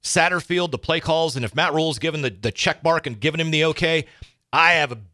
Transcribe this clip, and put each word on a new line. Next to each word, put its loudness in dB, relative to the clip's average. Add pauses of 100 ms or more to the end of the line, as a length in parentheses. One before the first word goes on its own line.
Satterfield, 0
the -6
play -2
calls, 0
and -4
if -6
Matt 0
Rhule's 0
given -4
the, -2
the -6
check -2
mark 2
and -8
given -2
him -2
the 2
okay, 0 (460)
I 6
have 0
a -12 (160)